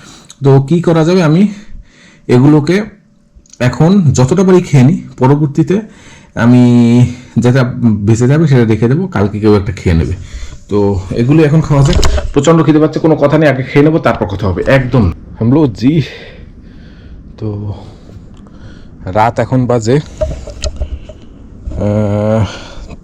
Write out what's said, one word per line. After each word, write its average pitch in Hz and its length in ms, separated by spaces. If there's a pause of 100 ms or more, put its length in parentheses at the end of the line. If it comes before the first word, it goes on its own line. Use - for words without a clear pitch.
(440)
তো 139 180
কী 165 200
করা 160 220
যাবে, 180 200
আমি 165 240 (800)
এগুলোকে 147 560 (760)
এখন 156 520
যতটা 170 320
পারি 185 180
খেয়ে 135 220
নিই, 160 200 (140)
পরবর্তীতে 147 640 (540)
আমি 120 680 (340)
যেটা 123 380
বেঁচে 110 500
যাবে 156 200
সেটা 127 180
রেখে 110 220
দেবো, 165 200
কালকে 101 320
কেউ 104 160
একটা 101 160
খেয়ে - 240
নেবে। 82 180 (560)
তো 101 300 (120)
এগুলো 147 320
এখন 156 180
খাওয়া 143 220
যাক। 135 120 (380)
প্রচণ্ড 160 300
খিদে 151 160
পাচ্ছে, 151 200
কোনো 160 160
কথা 143 220
নেই, 156 120
আগে 131 140
খেয়ে 143 220
নেবো, 160 140
তারপর 117 260
কথা 98 220
হবে। 90 200
একদম। 123 440 (280)
হ্যালো 135 280
জি, 123 340 (1400)
তো 104 360 (1300)
রাত 107 340
এখন 127 260
বাজে, 120 300
আহ, - 2500 (580)